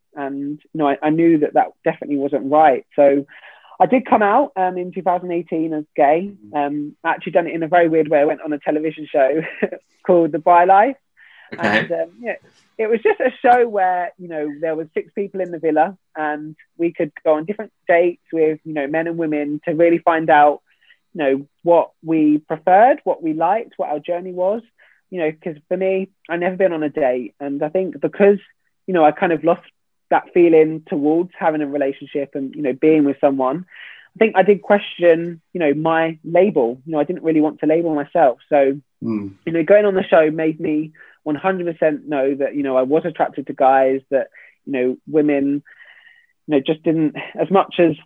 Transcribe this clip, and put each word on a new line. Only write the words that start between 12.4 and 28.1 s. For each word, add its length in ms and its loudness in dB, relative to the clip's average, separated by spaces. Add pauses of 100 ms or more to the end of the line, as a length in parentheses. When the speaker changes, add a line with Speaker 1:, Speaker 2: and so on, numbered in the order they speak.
Speaker 1:
it 80 -2
was 160 0
just 180 0
a 100 0 (120)
show 260 4
where, 500 -2
you 80 -18
know, 320 -6
there 160 -4
was 200 -8
six 180 -8
people 300 -6
in 80 -8
the 80 -10
villa, 400 0 (180)
and 400 -8 (220)
we 140 -2
could 200 -6 (120)
go 100 2
on 100 -4
different 280 -10 (140)
dates 360 0 (100)
with, 320 0
you 80 -12
know, 140 -4
men 200 -4
and 120 -6
women 480 -4
to 80 -4
really 240 2
find 320 0
out, 320 4 (500)
you 100 -12
know, 240 0 (160)
what 280 2 (120)
we 360 2
preferred, 680 2
what 180 -4
we 120 -4
liked, 420 -2
what 140 -6
our 80 -6
journey 340 -8
was. 300 -4 (480)
You 80 -10
know, 140 -2 (120)
'cause 120 -10 (120)
for 80 -4
me, 320 -2 (220)
I've 100 -4
never 160 -4
been 160 0
on 100 -6
a 60 -2
date. 500 -4
And 240 -8
I 60 -2
think 320 -4
because, 380 2 (480)